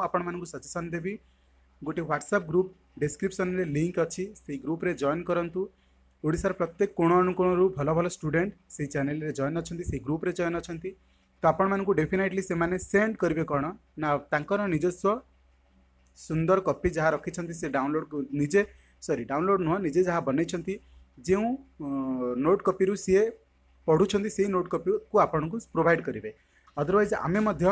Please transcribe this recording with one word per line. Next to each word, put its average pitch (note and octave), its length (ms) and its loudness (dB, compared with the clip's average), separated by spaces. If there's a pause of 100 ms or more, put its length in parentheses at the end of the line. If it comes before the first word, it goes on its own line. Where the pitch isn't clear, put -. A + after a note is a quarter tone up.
ଆପଣମାନଙ୍କୁ F3 440 -4
ସଜେସନ୍ E3+ 440 -10
ଦେବି। E3+ 220 -6 (720)
ଗୋଟେ D#3 200 -4
WhatsApp D#3 460 -2
ଗ୍ରୁପ୍ F#3 220 2 (280)
ଡିସ୍କ୍ରିପ୍ସନ୍ରେ F#3 680 -2
ଲିଙ୍କ୍ E3 340 -2
ଅଛି, E3 260 -2 (100)
ସେଇ C#3+ 240 -10
ଗ୍ରୁପ୍ରେ E3 360 -2
ଜଏନ୍ C#3+ 300 0
କରନ୍ତୁ। E3+ 360 -2 (640)
ଓଡ଼ିଶାର E3+ 280 0
ପ୍ରତ୍ୟେକ F#3 420 -2
କୋଣ E3+ 240 4
ଅନୁକୋଣରୁ F3+ 460 4 (120)
ଭଲ C#3+ 160 -2
ଭଲ E3+ 160 2
ଷ୍ଟୁଡେଣ୍ଟ E3+ 440 -2 (180)
ସେଇ D3 160 -6
ଚ୍ୟାନେଲରେ D3 460 -4
ଜଏନ୍ C#3 260 -2
ଅଛନ୍ତି, E3+ 260 -6
ସେଇ D#3 160 -4
ଗ୍ରୁପ୍ରେ D#3+ 320 -4
ଜଏନ୍ E3+ 240 -2
ଅଛନ୍ତି। E3+ 340 -10 (520)
ତ - 40 -
ଆପଣମାନଙ୍କୁ G3 460 4
ଡେଫିନେଟଲି F#3+ 500 2
ସେମାନେ F3 360 0
ସେଣ୍ଡ G#3+ 380 2
କରିବେ D#3+ 280 0
କ'ଣ C#3+ 200 0 (340)
ନା, D3+ 100 -2 (240)
ତାଙ୍କର D#3 360 0
ନିଜସ୍ୱ F3 440 2 (1080)
ସୁନ୍ଦର E3 420 0
କପି F3+ 300 0
ଯାହା D#3+ 200 2
ରଖିଛନ୍ତି, E3+ 440 -4
ସେ E3 140 -8
ଡାଉନଲୋଡ୍ C#3+ 420 -2
କୁ-, C#3+ 220 -6
ନିଜେ, D3 300 2 (400)
ସରି, B2 220 -2
ଡାଉନଲୋଡ୍ F3+ 380 0
ନୁହଁ, E3+ 160 2
ନିଜେ E3 240 0
ଯାହା F3 180 0
ବନେଇଛନ୍ତି, E3 540 -2 (460)
ଯେଉଁ, G3+ 280 0 (320)
ଅ, C#3+ 80 -8 (480)
ନୋଟ୍ E3 260 2
କପିରୁ F#3+ 340 2
ସିଏ F#3+ 280 4 (600)
ପଢ଼ୁଛନ୍ତି, G3 440 4
ସେଇ G3+ 180 0
ନୋଟ୍ F3+ 200 0
କପିକୁ F#3+ 500 -2
ଆପଣଙ୍କୁ D#3+ 380 2 (160)
ପ୍ରୋଭାଇଡ୍ E3 300 4
କରିବେ। G#2+ 280 -8 (460)
ଅଦରୱାଇଜ୍ G3 380 2
ଆମେ F3 260 0
ମଧ୍ୟ F3+ 320 2